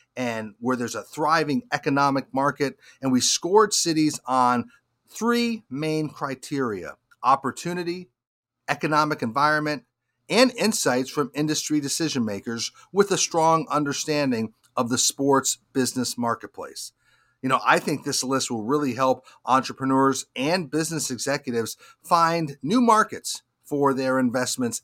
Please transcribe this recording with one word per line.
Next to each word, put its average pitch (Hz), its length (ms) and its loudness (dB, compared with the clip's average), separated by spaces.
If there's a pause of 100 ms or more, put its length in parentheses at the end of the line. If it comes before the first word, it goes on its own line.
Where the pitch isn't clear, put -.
(160)
and 113 420 -6
where 123 160 0
there's 117 220 -4
a 104 80 -8
thriving 151 580 0 (100)
economic 139 640 0
market. 139 440 -2 (220)
And 135 120 0
we 127 80 4
scored 202 520 4
cities 156 540 0
on 123 440 2 (380)
three 233 640 -2
main 156 380 -2
criteria: 127 880 -6 (260)
opportunity, 175 840 -2 (600)
economic 151 540 0
environment, 147 600 0 (440)
and 247 280 4
insights 143 540 0
from 139 220 -2
industry 151 460 -2
decision 139 460 -2
makers 107 480 -6 (200)
with 202 200 2
a 175 60 0
strong 160 520 2
understanding 143 800 0 (240)
of 131 120 0
the 120 100 0
sports 139 600 2 (140)
business 127 460 -2
marketplace. 113 760 -6 (500)
You 131 80 -2
know, 131 140 2
I 143 140 4
think 170 240 -4
this 139 220 -4
list 131 260 -2
will 113 140 -6
really 135 300 0
help 131 300 0 (200)
entrepreneurs 131 880 0
and 151 360 -2
business 156 400 -4
executives 123 640 -4 (260)
find 165 580 0
new 208 200 2
markets 214 600 2 (200)
for 143 320 2
their 131 240 0
investments 123 640 -2